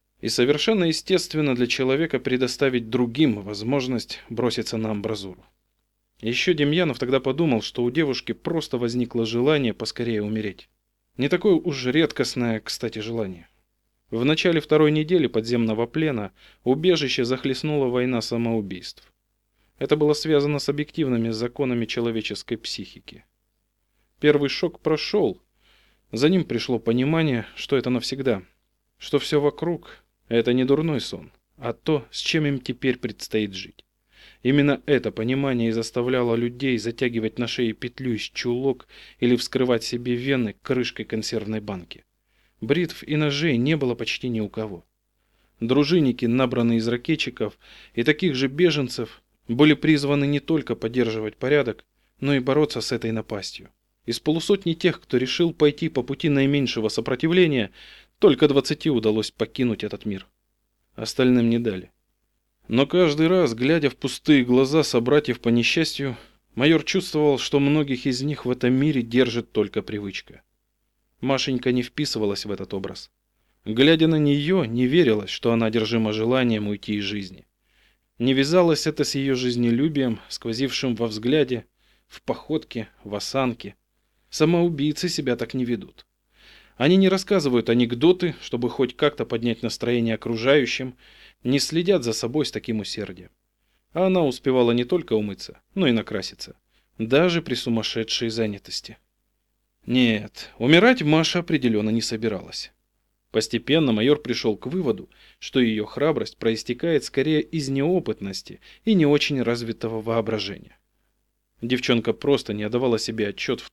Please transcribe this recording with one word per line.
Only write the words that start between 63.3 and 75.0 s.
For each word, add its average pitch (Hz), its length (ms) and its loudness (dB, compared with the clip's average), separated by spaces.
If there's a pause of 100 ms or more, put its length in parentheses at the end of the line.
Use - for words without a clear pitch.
глядя 139 360 2
в - 80 -6
пустые 135 480 2
глаза 135 380 4
собратьев 131 560 2
по 120 100 0
несчастью, 127 640 0 (400)
майор 156 280 4
чувствовал, 151 540 0
что 143 220 0
многих 143 460 2
из 127 160 0
них 143 240 -4
в 123 40 0
этом 123 240 2
мире 135 280 2
держит 117 500 0
только 104 300 0
привычка. 101 600 -10 (800)
Машенька 131 520 0
не 123 120 2
вписывалась 107 640 -4
в 104 60 -8
этот 98 220 -8
образ. - 380 -10 (540)
Глядя 156 420 6
на 160 80 4
неё, 147 480 2
не 120 240 0
верилось, 123 420 2